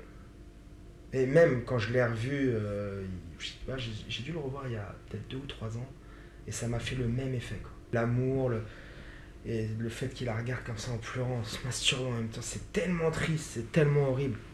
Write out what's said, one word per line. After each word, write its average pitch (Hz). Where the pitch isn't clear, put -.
Et 131
même 139
quand 127
je 110
l'ai 123
revu, 127
euh, 101
je -
sais -
pas, 131
j'ai, 117
j'ai 113
dû 151
le 170
revoir 135
il 120
y 110
a 98
peut-être 107
deux 131
ou 139
trois 110
ans, 127
et 110
ça 117
m'a 117
fait 127
le 127
même 131
effet, 117
quoi. -
L'amour, 127
le, 110
et 110
le 113
fait 123
qu'il 127
la 110
regarde 120
comme 117
ça 123
en 117
pleurant, 123
en 113
se -
masturbant 127
en 123
même 113
temps, 117
c'est -
tellement 170
triste, 156
c'est 113
tellement 143
horrible. 131